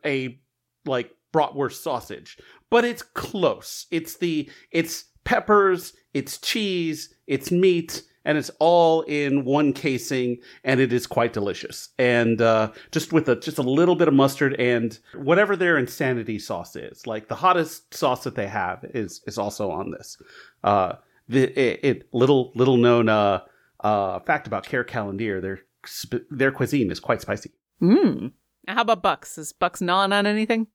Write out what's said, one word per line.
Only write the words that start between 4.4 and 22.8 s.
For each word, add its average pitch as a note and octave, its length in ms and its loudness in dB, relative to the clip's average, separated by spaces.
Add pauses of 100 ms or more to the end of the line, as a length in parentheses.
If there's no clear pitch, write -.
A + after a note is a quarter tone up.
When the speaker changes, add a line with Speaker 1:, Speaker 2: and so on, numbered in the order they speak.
Speaker 1:
it's E3 360 -4 (180)
peppers, G3+ 720 2 (200)
it's C3+ 240 -6
cheese, F3+ 800 -4 (100)
it's C#3 240 -4
meat, F3 540 2 (200)
and D3+ 140 0
it's - 220 -6
all E3 440 4
in C#3+ 400 -2
one C#3 300 2
casing, B2+ 640 -2 (260)
and C3 160 2
it B2+ 140 4
is A#2+ 140 0
quite A#2 260 0
delicious. - 640 -8
And, A#2+ 440 2
uh, A2 300 4 (200)
just D#3 200 -4
with D#3 160 2
a, B2 100 4
just D3 200 -8
a C#3+ 60 -2
little D#3+ 320 4
bit E3 120 2
of D3 60 2
mustard C#3 460 4
and A#2+ 400 0 (160)
whatever F#3 400 2
their E3+ 240 2
insanity B2 580 -4
sauce F2+ 380 -8
is. - 320 -14
Like, G#2+ 200 -8
the - 80 -8
hottest E3+ 560 0
sauce B2+ 320 -2
that - 120 -8
they G#2 120 -4
have F#2+ 460 -6
is, G#2+ 320 -8
is G#2+ 140 -10
also G2+ 320 -4
on F2 180 -6
this. - 280 -14 (460)
Uh, G2 300 2 (340)
the, C3 180 2 (140)
it, B2 220 0
it, - 320 -2
little, C3 400 4
little B2+ 240 4
known, A#2+ 320 6